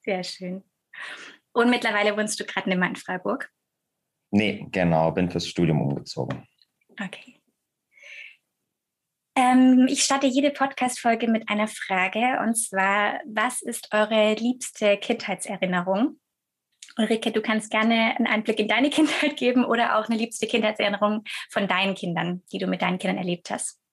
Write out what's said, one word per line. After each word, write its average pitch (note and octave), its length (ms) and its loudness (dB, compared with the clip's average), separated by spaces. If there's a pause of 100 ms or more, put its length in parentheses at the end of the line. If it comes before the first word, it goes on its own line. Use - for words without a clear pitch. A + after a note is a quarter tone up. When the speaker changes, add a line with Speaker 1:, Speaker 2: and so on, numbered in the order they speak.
Speaker 1:
Sehr F#3 180 -2
schön. F#3 400 -10 (880)
Und A#3+ 180 4
mittlerweile G#3 480 2
wohnst G#3+ 220 -2
du G3+ 60 -6
gerade G3 240 -4
nicht F#3 80 2
mehr F3+ 120 2
in F#3 60 -8
Freiburg? F#3 560 -6 (800)
Speaker 2:
Nee, G#2 400 0
genau, E2 400 4
bin F2+ 180 0
fürs E2+ 180 -4
Studium E2 340 2
umgezogen. - 680 -6 (440)
Speaker 1:
Okay. - 500 -14 (1900)
Ähm, B3+ 520 6
ich C#4 160 0
starte C#4 240 2
jede C#4 240 4
Podcast-Folge B3 800 0
mit A3 180 0
einer G#3+ 200 0
Frage, G#3+ 760 -2
und A3 140 0
zwar: G3 680 0
Was G#3+ 360 -4
ist - 320 -10
eure G#3+ 400 4
liebste A3 640 0
Kindheitserinnerung? F#3+ 1200 -2 (800)
Ulrike, A3+ 340 0
du G#3+ 100 0
kannst G#3+ 300 -2
gerne A3+ 460 2
einen A#3 100 2
Einblick G#3+ 320 0
in G#3+ 80 0
deine A#3 220 2
<laughs> - 20 -8
Kindheit D4+ 460 2
geben B3 260 4
oder A3+ 340 2
auch G#3+ 120 -2
eine A3+ 80 0
liebste A3 300 -4
Kindheitserinnerung G#3+ 760 0 (260)
von G3+ 180 -2
deinen F#3+ 280 0
Kindern, F3+ 560 -4
die F#3+ 60 -8
du F#3+ 100 -4
mit F#3 140 -2
deinen F3+ 180 0
Kindern F#3 180 -2
erlebt F3+ 320 -6
hast. - 300 -8 (140)